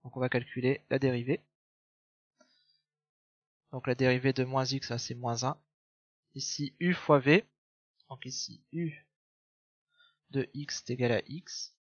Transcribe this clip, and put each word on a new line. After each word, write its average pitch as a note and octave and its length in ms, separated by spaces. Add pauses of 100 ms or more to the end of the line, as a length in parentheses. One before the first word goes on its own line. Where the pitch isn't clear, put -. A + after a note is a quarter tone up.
Donc B2+ 120
on C3 60
va B2+ 80
calculer B2+ 600
la C#3 80
dérivée. B2+ 480 (2250)
Donc C3 120
la B2+ 100
dérivée B2+ 360
de C3 140
moins C3 200
x, C3+ 220
ça, A#2 100
c'est - 180
moins A#2+ 280
un. C3+ 180 (720)
Ici, - 440
u F3+ 140
fois D3+ 260
v. D3 260 (640)
Donc - 180
ici, - 460
u E3 340 (1200)
de C3+ 240
x C#3+ 260
est - 120
égal B2 200
à G#2+ 140
x. - 520 (120)